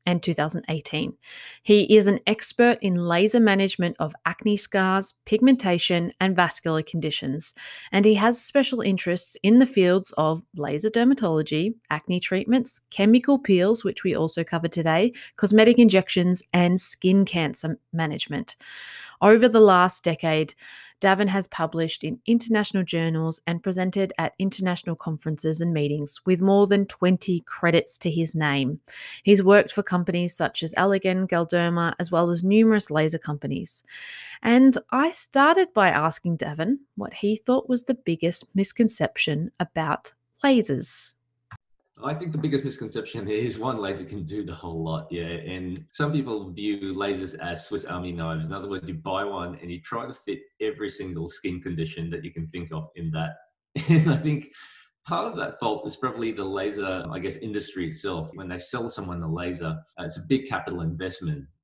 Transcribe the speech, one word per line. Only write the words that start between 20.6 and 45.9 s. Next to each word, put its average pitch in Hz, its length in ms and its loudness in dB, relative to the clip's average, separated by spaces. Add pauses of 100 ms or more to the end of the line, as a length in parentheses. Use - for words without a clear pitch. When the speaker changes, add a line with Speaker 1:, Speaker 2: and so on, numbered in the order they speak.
Speaker 1:
Davin 196 300 4
has 190 200 -2
published 160 560 -4
in 160 200 -6
international 226 580 2
journals 165 640 -2
and 170 160 -4
presented 185 540 -2
at 165 220 -4
international 180 580 -4
conferences 160 640 -4
and 170 140 -2
meetings 147 500 -4
with 185 160 2
more 196 260 6
than 202 200 2
twenty 180 540 0
credits - 580 -2
to 175 120 -4
his 160 240 -4
name. 143 460 -2 (420)
He's 196 200 6
worked 202 300 6
for 208 100 -2
companies 175 520 -2
such - 280 -4
as 160 100 -6
Allergan, 190 560 0
Galderma, 170 720 0
as 170 120 -4
well 170 200 2
as 170 120 -2
numerous 214 480 4
laser 156 280 0
companies. 143 640 -8 (580)
And 254 360 6 (120)
I 285 200 0
started 330 640 2
by 190 160 6
asking 160 480 0
Davin 160 380 -2 (180)
what - 180 -10
he 208 240 -2
thought 247 320 0
was 247 160 0
the 262 100 0
biggest - 640 -4
misconception 185 920 -2 (100)
about 160 540 -4 (280)
lasers. 226 720 0 (920)
Speaker 2:
I 143 80 -4
think 160 200 -8
the 147 40 -6
biggest 139 260 -2
misconception 113 640 -10
is, 107 320 -4
one, 117 200 -4
laser 98 260 -6
can 101 180 -12
do 95 220 -10
the 85 100 -12
whole 82 300 -10
lot, 80 260 -6
yeah. 85 120 -8
And 90 600 -10 (100)